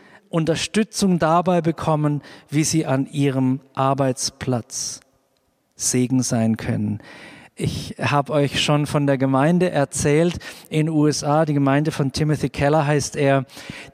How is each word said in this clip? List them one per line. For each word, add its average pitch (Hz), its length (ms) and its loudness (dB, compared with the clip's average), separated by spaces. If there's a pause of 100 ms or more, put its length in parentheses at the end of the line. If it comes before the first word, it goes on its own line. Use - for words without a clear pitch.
(280)
Unterstützung 175 880 0
dabei 170 420 2
bekommen, 151 640 0 (280)
wie 151 140 0
sie 156 220 0
an 135 200 0
ihrem 131 520 0 (160)
Arbeitsplatz 135 1300 -2 (800)
Segen 127 440 0
sein 113 340 0
können. 107 460 -4 (520)
Ich - 460 -6
habe 143 320 0
euch 143 320 0
schon 147 220 2
von 147 200 0
der 139 120 2
Gemeinde 147 520 2
erzählt 151 680 0 (320)
in 156 160 0
den 160 80 -4
U 147 120 4
S 147 160 0
A, 147 220 2
die 151 80 -2
Gemeinde 143 380 2
von 139 220 -2
Timothy 151 360 0
Keller 143 380 2
heißt 147 280 0
er, 139 300 2 (500)